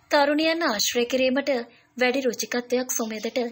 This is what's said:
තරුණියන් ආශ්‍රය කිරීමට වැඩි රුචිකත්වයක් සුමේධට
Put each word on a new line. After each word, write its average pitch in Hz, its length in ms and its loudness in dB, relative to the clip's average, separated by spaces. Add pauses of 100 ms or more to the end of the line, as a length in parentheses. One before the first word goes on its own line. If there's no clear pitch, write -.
තරුණියන් 311 600 2
ආශ්‍රය 240 400 0
කිරීමට 262 460 0 (440)
වැඩි 247 240 2
රුචිකත්වයක් 247 680 -2
සුමේධට 220 500 -4 (120)